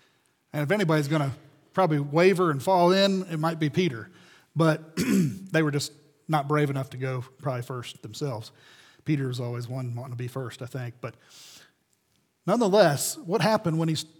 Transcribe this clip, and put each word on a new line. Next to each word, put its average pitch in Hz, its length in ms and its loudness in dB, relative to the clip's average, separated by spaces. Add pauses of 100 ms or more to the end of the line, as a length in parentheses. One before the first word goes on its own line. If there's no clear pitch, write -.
(540)
"And 151 80 -4
if 143 100 -2
anybody's 160 360 2
gonna 143 280 -2 (380)
probably 160 260 2
waver 165 520 4
and 135 100 -2
fall 180 300 4
in, 190 320 2
it 165 140 -6
might 160 220 -2
be 151 100 0
Peter." 139 420 -2 (440)
But 160 400 0
<clears throat> 180 560 0
they 160 120 4
were 147 80 2
just 143 200 -4 (360)
not 147 200 0
brave 147 220 2
enough 135 220 -6
to 131 60 -12
go 127 260 -6 (180)
probably 127 200 -4
first 123 400 -12
themselves. 110 500 -10 (520)
Peter 139 240 -2
was 123 120 -6
always 120 280 -8
one 123 280 -8
wanting 123 180 -12
to 120 40 -10
be 123 100 -8
first, 123 340 -10
I 131 40 -10
think. 123 360 -10
But 117 140 -12 (1300)
nonetheless, 190 720 4
what 180 240 -2
happened 170 360 2
when 165 100 0
he 160 60 0
s-, - 120 -4 (140)